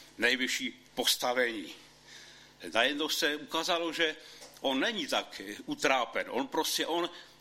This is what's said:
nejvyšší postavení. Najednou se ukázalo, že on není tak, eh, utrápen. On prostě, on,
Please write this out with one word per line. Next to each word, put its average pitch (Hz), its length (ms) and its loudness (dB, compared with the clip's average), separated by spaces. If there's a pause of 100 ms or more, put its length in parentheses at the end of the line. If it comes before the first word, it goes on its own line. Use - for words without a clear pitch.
(180)
nejvyšší 123 600 0 (140)
postavení. 120 800 2 (1000)
Najednou 143 360 4
se 151 280 0
ukázalo, 160 560 0
že 156 240 2 (440)
on 135 200 2
není 196 260 0
tak, 110 340 -2
eh, 101 160 -10 (100)
utrápen. 131 640 2
On 139 180 0
prostě, - 380 0
on, 170 240 0 (300)